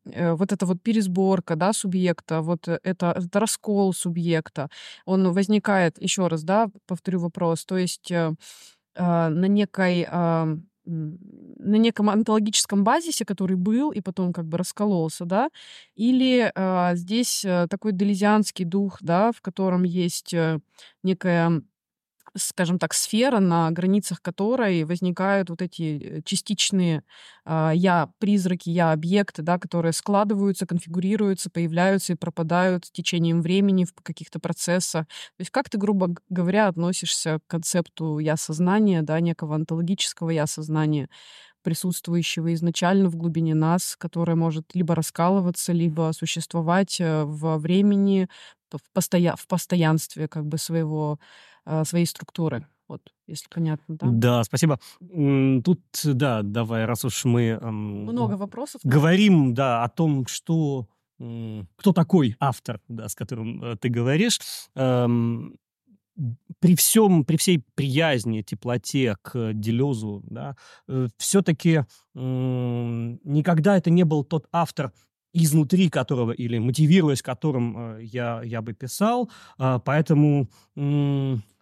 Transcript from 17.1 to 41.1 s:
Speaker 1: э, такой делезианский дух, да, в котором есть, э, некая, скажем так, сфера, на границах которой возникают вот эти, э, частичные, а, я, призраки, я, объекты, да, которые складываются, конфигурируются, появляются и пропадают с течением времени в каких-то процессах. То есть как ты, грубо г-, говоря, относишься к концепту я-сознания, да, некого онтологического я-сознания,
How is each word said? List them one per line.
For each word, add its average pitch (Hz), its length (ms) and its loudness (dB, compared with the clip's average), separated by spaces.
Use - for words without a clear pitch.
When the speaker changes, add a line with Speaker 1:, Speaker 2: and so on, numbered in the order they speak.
Speaker 1:
э, 175 240 0
такой 208 220 -4
делезианский 202 720 2
дух, 196 360 -2
да, 185 300 2
в - 100 -10
котором 185 420 0
есть, 175 500 -2
э, 160 260 2
некая, 170 580 2
скажем 180 440 -2
так, 160 140 -2
сфера, 233 460 2
на 170 320 4
границах 185 500 0
которой 196 640 0
возникают 180 640 0
вот 170 120 -8
эти, 156 560 -6
э, 156 60 -10
частичные, 185 800 0
а, 160 280 2
я, 175 360 4
призраки, 185 500 0
я, 165 220 4
объекты, 170 500 0
да, 175 160 0
которые 165 360 -2
складываются, 202 720 0
конфигурируются, 185 840 -2
появляются 175 640 0
и - 20 -6
пропадают 175 720 0
с - 60 -20
течением 170 500 0
времени 185 440 2
в - 160 -10
каких-то - 380 -12
процессах. 170 680 -2
То - 360 -18
есть 175 100 -12
как 269 180 -2
ты, 220 80 -4
грубо 196 300 0
г-, 175 220 -6
говоря, 185 380 2
относишься 165 720 -2
к - 100 -20
концепту 165 680 -4
я-сознания, 175 840 2
да, 156 180 0
некого 165 360 -2
онтологического 165 760 -4
я-сознания, 156 800 -2